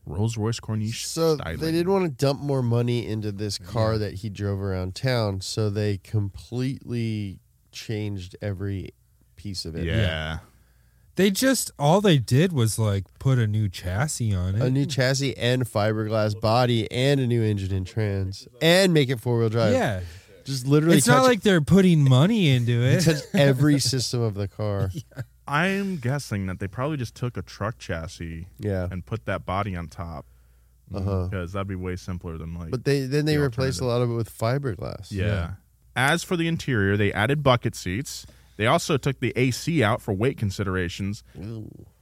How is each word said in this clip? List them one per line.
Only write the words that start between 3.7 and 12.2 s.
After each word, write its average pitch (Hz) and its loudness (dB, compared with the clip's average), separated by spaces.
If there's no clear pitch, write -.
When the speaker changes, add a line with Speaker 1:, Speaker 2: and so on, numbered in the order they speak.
Speaker 3:
Yeah. 110 0
Speaker 2:
that 104 -4
he 104 -8
drove 98 -2
around 92 -4
town, 110 -2
so 107 -2
they 104 -2
completely 110 -6
changed 101 -8
every 98 -6
piece 101 -10
of 82 -10
it. 85 -4
Speaker 1:
Yeah. 80 0
Speaker 3:
Yeah. 80 -2
They 196 4
just, 254 0
all 156 4
they 185 6
did 139 2